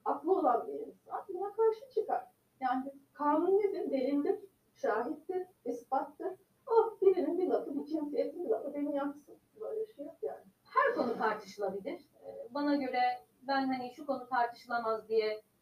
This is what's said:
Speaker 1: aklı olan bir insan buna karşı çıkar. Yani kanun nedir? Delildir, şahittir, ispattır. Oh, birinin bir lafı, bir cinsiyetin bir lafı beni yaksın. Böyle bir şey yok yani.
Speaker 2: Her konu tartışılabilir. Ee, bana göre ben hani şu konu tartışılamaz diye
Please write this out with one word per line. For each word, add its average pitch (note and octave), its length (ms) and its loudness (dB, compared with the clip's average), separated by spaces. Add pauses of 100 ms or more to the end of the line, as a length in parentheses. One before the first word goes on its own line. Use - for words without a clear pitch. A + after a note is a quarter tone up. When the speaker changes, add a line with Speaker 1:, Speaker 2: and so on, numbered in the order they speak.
Speaker 1:
aklı C#4+ 260 0
olan D4 360 4
bir C#3+ 60 -6
insan - 480 -10 (120)
buna G4 220 -6
karşı A4 240 4 (160)
çıkar. - 280 0 (380)
Yani C4 320 0 (200)
kanun E4 460 4
nedir? F4 320 0
Delildir, C#4+ 440 2 (400)
şahittir, F#4 680 -2 (220)
ispattır. D4 680 -4 (360)
Oh, A4+ 340 4
birinin F4 360 6
bir F4+ 100 0
lafı, - 280 0
bir C#4+ 100 -4
cinsiyetin D4 600 -4
bir A#4+ 40 -2
lafı D4 240 -2
beni C#4+ 220 -4
yaksın. C#4+ 400 -6 (260)
Böyle A4 260 -6
bir - 60 -20
şey C#4+ 120 -14
yok E4 160 -16
yani. - 220 -8 (200)
Speaker 2:
Her - 320 2
konu A#3+ 220 0
tartışılabilir. G3+ 760 -4
Ee, - 600 -16
bana C#4+ 220 2
göre B3 260 0 (460)
ben C4+ 200 2
hani B3 280 -4
şu D#4 100 -14
konu B3+ 240 -4
tartışılamaz A#3 800 -2
diye G#3+ 320 2 (200)